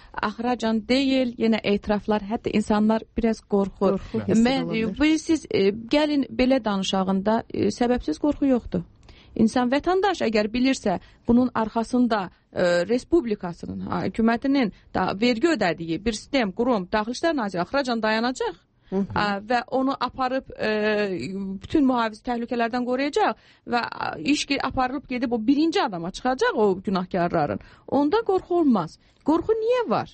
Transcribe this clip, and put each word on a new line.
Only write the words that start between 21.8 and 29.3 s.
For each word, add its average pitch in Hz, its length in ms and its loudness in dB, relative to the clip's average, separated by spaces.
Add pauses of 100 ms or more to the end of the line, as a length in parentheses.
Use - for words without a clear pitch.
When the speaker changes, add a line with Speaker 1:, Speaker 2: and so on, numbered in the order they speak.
Speaker 1:
mühafizə 226 340 -2
təhlükələrdən 240 640 -4
qoruyacaq 277 500 0 (320)
və, 233 140 -2 (100)
a, - 280 -6
iş 285 280 0
ge-, 277 160 -2
aparılıb 262 460 -2
gedib 247 240 -4
o 226 140 -2
birinci 311 360 2
adama 180 280 -4
çıxacaq, 269 440 0
o 202 280 2
günahkarların. 175 760 -2 (300)
Onda 294 280 2 (100)
qorxu 370 280 0
olmaz. 233 440 2 (260)
Qorxu 339 280 2